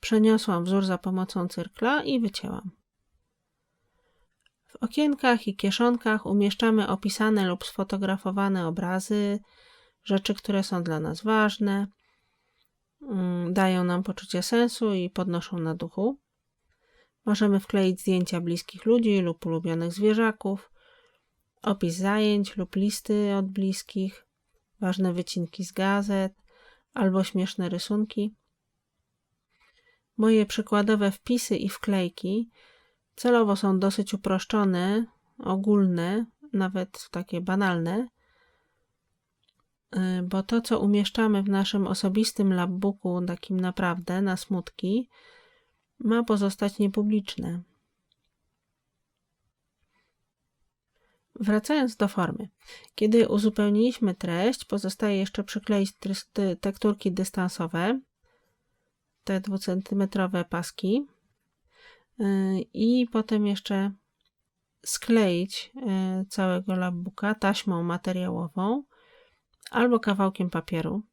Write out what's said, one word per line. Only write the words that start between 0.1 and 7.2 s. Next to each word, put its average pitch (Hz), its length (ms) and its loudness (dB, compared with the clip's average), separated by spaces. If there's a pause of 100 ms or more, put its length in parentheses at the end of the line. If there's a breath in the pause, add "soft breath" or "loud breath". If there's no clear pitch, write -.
wzór 196 200 2
za 185 140 -2
pomocą 185 500 -2
cyrkla 254 540 -2
i 269 180 0
wycięłam. - 500 -6 (2000)
W - 80 -20
okienkach 269 720 2
i 196 80 -4
kieszonkach 226 720 0
umieszczamy 208 640 2
opisane 208 580 0